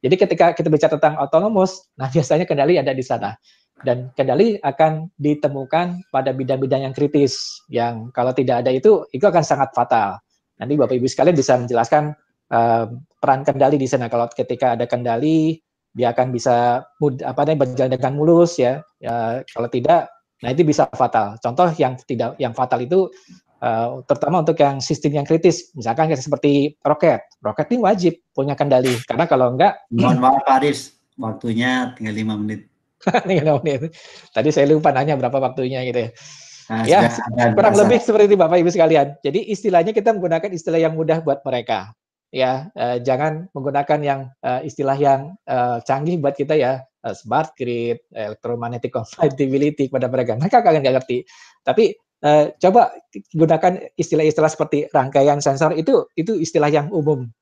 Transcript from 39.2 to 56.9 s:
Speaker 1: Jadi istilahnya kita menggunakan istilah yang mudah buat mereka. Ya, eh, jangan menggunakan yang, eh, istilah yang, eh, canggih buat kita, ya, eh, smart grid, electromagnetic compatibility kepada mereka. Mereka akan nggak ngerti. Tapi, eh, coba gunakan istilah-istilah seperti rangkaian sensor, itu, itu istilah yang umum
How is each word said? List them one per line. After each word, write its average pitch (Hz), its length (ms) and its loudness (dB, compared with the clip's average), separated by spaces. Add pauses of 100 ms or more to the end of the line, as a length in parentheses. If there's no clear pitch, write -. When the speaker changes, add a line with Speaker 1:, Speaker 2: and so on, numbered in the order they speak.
Speaker 1:
Jadi 143 200 -2 (120)
istilahnya 185 400 0
kita 214 240 0
menggunakan 175 320 -4
istilah 165 320 -4
yang 160 160 0
mudah 160 240 -2
buat 143 240 -4
mereka. 113 480 -6 (400)
Ya, 131 400 -2
eh, 120 320 -4
jangan 156 480 -2
menggunakan 143 480 -2
yang, 135 400 -4
eh, 127 240 -4
istilah 139 320 -4
yang, 143 480 0
eh, 123 400 -2
canggih 147 320 -2
buat 139 160 0
kita, 147 240 -2
ya, 131 240 0
eh, - 320 -14
smart 123 480 -4
grid, 120 400 -4 (160)
electromagnetic 117 800 -8
compatibility 139 960 -2
kepada 127 160 -2
mereka. 120 320 -2
Mereka 208 240 2
akan 160 160 4
nggak 131 240 0
ngerti. 123 140 -4 (420)
Tapi, 202 320 2 (320)
eh, 151 320 2
coba 190 320 4 (480)
gunakan 165 480 2 (160)
istilah-istilah 156 480 2
seperti 147 400 -2
rangkaian 143 560 2
sensor, 147 320 0
itu, 180 400 2
itu 180 240 -2
istilah 151 320 0
yang 147 160 0
umum 147 400 -2 (140)